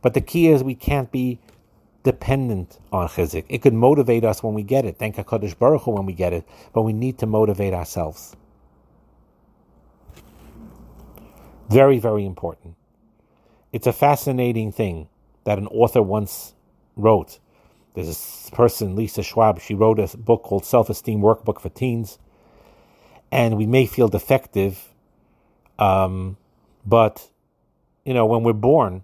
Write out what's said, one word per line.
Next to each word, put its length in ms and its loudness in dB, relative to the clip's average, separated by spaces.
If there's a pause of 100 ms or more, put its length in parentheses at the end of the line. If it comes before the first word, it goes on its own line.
But 100 2
the 80 0
key 280 2
is 140 6
we 120 -4
can't 360 -4
be 300 -4 (600)
dependent 760 -2 (140)
on 160 -2
chizik. 400 -4
It 140 -6
could 120 4
motivate 480 4
us 200 0
when 100 -4
we 100 -4
get 220 0
it. 140 -8
Thank 180 -8
HaKadosh 420 -6
Baruch 240 4
Hu 100 -4
when 120 -4
we 80 -6
get 220 -2
it. 120 -8 (280)
But 80 2
we 100 0
need 280 -6
to 60 -4
motivate 460 0
ourselves. 640 -8 (3250)
Very, 280 6
very 280 -2
important. 500 -12 (960)
It's 140 -4
a 60 0
fascinating 760 0
thing 380 -6 (360)
that 120 0
an 120 -6
author 340 2
once 520 -4 (400)
wrote. 440 2 (560)
There's 120 -8
a 40 -8
s-, 420 -14
person, 420 0
Lisa 280 -6
Schwab, 400 0
she 120 -8
wrote 240 4
a 160 -4
book 280 0
called 240 -4
Self-Esteem 560 0
Workbook 400 0
for 80 -10
Teens. 480 -6 (1120)
And 240 0
we 80 -2
may 220 2
feel 220 2
defective, 840 -2 (880)
um, 580 0 (480)
but, 460 2 (720)
you 80 -6
know, 140 2
when 160 2
we're 100 2
born 520 0